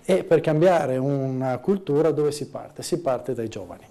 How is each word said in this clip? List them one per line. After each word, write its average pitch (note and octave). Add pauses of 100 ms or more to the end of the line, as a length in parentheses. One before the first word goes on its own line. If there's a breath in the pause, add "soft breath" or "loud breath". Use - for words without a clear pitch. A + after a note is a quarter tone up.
e F#3
per D#3+
cambiare D#3+
una C3
cultura D#3+
dove D3
si C#3
parte? -
Si E3
parte C3
dai A2+
giovani. F#2